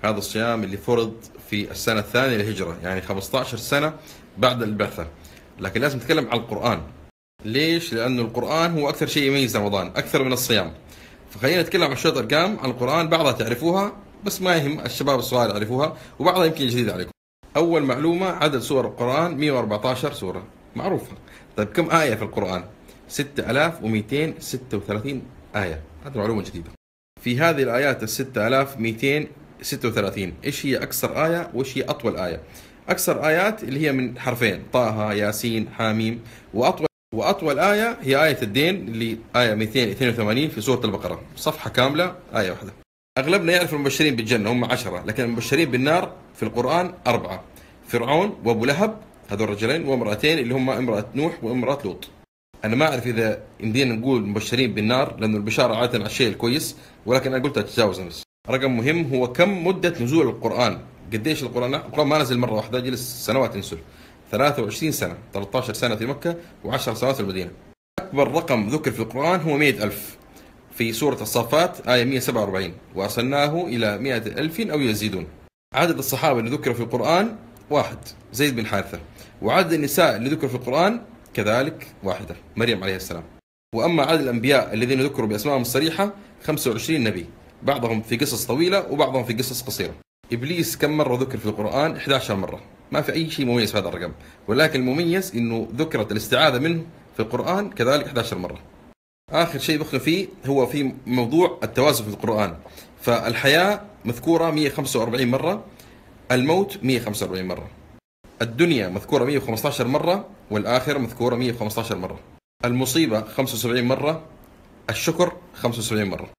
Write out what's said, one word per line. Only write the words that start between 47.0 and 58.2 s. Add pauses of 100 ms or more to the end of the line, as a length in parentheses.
أربعة، (440)
فرعون
وأبو
لهب، (320)
هذول
الرجلين،
وامرأتين
اللي
هم
امرأة (100)
نوح
وامرأة
لوط. (560)
أنا
ما
أعرف
إذا (160)
يمدينا
نقول
مبشرين
بالنار،
لأنه
البشارة
عادة
على
الشيء
الكويس، (300)
ولكن
أنا
قلتها
تجاوزا
بس. (260)